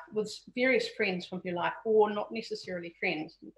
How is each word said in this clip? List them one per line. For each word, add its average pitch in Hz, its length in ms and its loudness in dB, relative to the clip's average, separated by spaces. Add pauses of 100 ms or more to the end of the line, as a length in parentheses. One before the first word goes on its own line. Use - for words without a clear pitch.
(140)
with 214 180 -2 (220)
various 247 360 4
friends 185 360 -2
from 180 180 -8
her 180 100 -4
life, 170 200 0 (120)
or 214 260 8
not 208 200 -2
necessarily 185 680 -8
friends. 156 380 -4 (200)